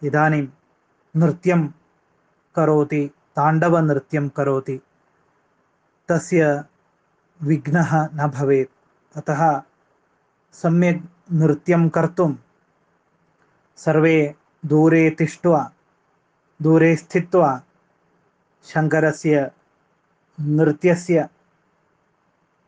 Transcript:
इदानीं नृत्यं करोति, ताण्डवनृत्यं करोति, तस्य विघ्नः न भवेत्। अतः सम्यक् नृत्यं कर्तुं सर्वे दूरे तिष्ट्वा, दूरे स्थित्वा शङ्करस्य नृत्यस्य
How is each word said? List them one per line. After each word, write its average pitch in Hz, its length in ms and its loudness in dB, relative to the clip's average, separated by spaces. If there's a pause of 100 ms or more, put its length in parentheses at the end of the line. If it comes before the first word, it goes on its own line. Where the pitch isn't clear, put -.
इदानीं 151 440 0 (680)
नृत्यं 165 520 0 (880)
करोति, 151 560 0 (240)
ताण्डवनृत्यं 156 920 0
करोति, 135 520 -6 (1300)
तस्य 156 540 0 (760)
विघ्नः 156 720 -2
न 151 140 -4
भवेत्। 139 440 -2 (460)
अतः 147 460 -2 (880)
सम्यक् 175 520 0 (280)
नृत्यं 160 580 0
कर्तुं 160 460 -2 (1400)
सर्वे 156 600 2 (300)
दूरे 160 440 4
तिष्ट्वा, 156 640 -2 (880)
दूरे 160 340 4
स्थित्वा 170 680 -2 (1040)
शङ्करस्य 151 880 -2 (880)
नृत्यस्य 156 880 0 (1400)